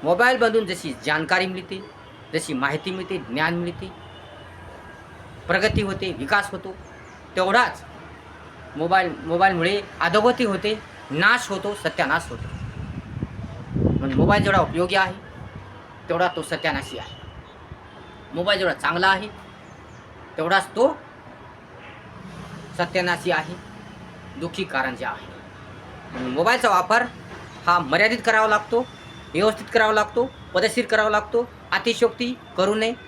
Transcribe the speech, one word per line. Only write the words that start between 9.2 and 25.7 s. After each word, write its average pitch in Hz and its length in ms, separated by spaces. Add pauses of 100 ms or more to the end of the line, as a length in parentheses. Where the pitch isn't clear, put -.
अधोगती 214 440
होते, 208 380 (280)
नाश 202 380
होतो, 202 260
सत्यानाश 160 540
होतो. - 200 (1500)
म्हणजे 135 180
मोबाईल 208 260
जेवढा 196 180
उपयोगी 170 340
आहे, 190 200 (920)
तेवढा 170 280
तो 160 60
सत्यानाशी 147 560
आहे. - 180 (1160)
मोबाईल 185 240
जेवढा 180 160
चांगला 170 340
आहे, 190 200 (1080)
तेवढाच 170 300
तो 269 320 (1800)
सत्यानाशी 175 520
आहे, 156 240 (840)
दुःखी 170 240
कारंजा 131 440
आहे. - 260 (760)